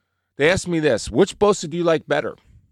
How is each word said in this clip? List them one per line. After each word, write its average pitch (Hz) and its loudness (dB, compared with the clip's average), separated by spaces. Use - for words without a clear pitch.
they 143 2
asked 190 -4
me 165 -2
this, 127 0
"Which 147 2
Bosa 202 2
do 165 -8
you 175 -2
like 160 0
better?" 143 -4